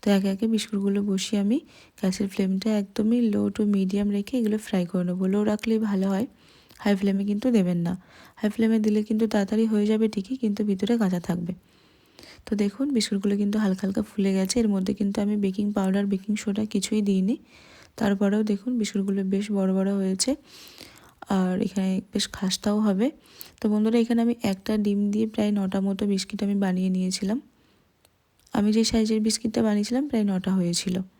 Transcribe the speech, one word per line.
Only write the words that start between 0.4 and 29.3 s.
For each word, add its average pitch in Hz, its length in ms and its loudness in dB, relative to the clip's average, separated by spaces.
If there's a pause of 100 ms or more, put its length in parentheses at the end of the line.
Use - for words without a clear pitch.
বিস্কুটগুলো 202 560 0
বসিয়ে 202 380 -2
আমি 214 200 0 (400)
গ্যাসের 196 280 -2
ফ্লেমটা 190 420 -2
একদমই 220 600 0
low 208 200 0
to 208 120 -4 (120)
medium 202 360 0
রেখে 202 280 -2
এগুলো 214 200 0
ফ্রাই 185 280 -2
করে 180 180 -2
নেবো। 180 220 -2
লো 202 180 2
রাখলেই 214 340 0
ভালো 202 300 0
হয়, 196 180 0 (520)
হাই 202 180 2
ফ্লেমে 196 280 0
কিন্তু 208 260 0
দেবেন 180 280 2
না। 170 140 0 (440)
হাই 214 140 0
ফ্লেমে 226 280 2
দিলে 214 240 2
কিন্তু 220 240 0
তাড়াতাড়ি 214 400 2
হয়ে 208 200 2
যাবে 220 220 2
ঠিকই, 214 280 -4
কিন্তু 214 280 -2
ভিতরে 208 340 0
কাঁচা 185 220 0
থাকবে। 175 320 -4 (920)
তো - 80 -2
দেখুন 208 360 -2
বিস্কুটগুলো 202 460 0
কিন্তু 202 220 0
হালকা 190 240 0
হালকা 196 200 -2
ফুলে 196 300 -2
গেছে। 190 280 0
এর 226 80 2
মধ্যে 190 260 0
কিন্তু 202 260 -2
আমি 208 160 0
বেকিং 202 360 -2
পাউডার, 196 340 0
বেকিং 202 300 -2
সোডা 214 280 -4
কিছুই 214 380 -2
দিইনি। 196 340 2 (600)
তারপরেও 202 460 2
দেখুন 214 360 -2
বিস্কুটগুলো 196 460 -2
বেশ 196 260 -2
বড় 190 240 2
বড় 190 200 0
হয়েছে, 190 400 0 (960)
আর 185 340 0
এখানে 190 380 -2 (120)
বেশ - 200 -2
খাস্তাও 208 480 -2
হবে। 214 300 2 (500)
তো 220 80 0
বন্ধুরা, 214 300 2
এখানে 233 240 2
আমি 233 200 2
একটা 202 340 -2
ডিম 202 340 2
দিয়ে 214 160 0
প্রায় 208 260 0
নটা 190 280 0
মতো 196 260 -2
বিস্কিট 196 360 -2
আমি 202 120 0
বানিয়ে 185 360 0
নিয়েছিলাম। 185 500 -2 (1120)
আমি 214 200 2
যে 220 120 4
সাইজের 220 360 2
বিস্কিটটা 220 420 0